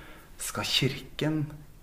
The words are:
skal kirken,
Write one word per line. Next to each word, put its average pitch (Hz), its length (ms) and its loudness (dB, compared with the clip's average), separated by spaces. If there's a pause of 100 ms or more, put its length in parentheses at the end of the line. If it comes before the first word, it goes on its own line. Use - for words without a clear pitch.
(380)
skal - 260 -2
kirken, 147 880 2 (300)